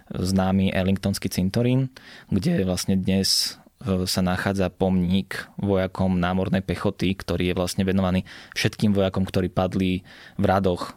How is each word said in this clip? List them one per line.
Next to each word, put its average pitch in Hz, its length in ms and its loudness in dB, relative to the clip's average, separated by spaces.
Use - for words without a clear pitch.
známy 95 640 2
Arlingtonský 95 560 0
cintorín, 123 640 0
kde 104 320 0
vlastne 92 320 0
dnes, 95 640 0
e, 92 240 0
sa 92 160 0
nachádza 92 480 0
pomník 92 880 0
vojakom 95 640 0
námornej 92 400 0
pechoty, 90 560 -2
ktorý 90 320 -2
je 87 60 -2
vlastne 90 260 -2
venovaný 92 400 2
všetkým 107 400 0
vojakom, 95 320 0
ktorí 90 240 -2
padli 92 560 0
v 101 80 0
radoch 92 500 0